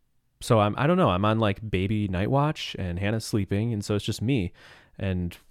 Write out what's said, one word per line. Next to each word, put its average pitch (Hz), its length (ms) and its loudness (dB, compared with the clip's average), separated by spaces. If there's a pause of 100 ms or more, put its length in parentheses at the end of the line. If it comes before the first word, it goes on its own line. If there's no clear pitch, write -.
(400)
so 117 180 4
I'm, 104 180 4
I 131 100 0
don't 180 120 4
know, 151 120 4
I'm 95 140 2
on, 110 140 2
like, 110 320 0
baby 101 380 0
night 95 220 0
watch 147 480 -2
and 87 200 -4
Hannah's 107 260 -2
sleeping, 107 480 0
and 104 120 -4
so 107 100 -2
it's 101 100 -2
just - 160 -4
me. 107 320 0 (460)
And 90 400 -4 (120)